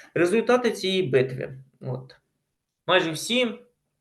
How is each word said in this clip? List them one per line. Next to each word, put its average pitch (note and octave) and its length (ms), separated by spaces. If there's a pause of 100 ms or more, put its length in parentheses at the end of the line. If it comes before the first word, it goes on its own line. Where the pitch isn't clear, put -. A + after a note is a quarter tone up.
(140)
Результати A3+ 580
цієї F#3+ 320
битви. C3+ 540 (240)
От. C3 340 (720)
Майже E3 240
всі A#3 480 (420)